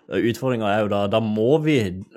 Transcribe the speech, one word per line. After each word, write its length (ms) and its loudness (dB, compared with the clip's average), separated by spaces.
Utfordringen 560 -2
er 80 2
jo 160 0
da, 120 0
da 120 2
må 420 2
vi, 180 2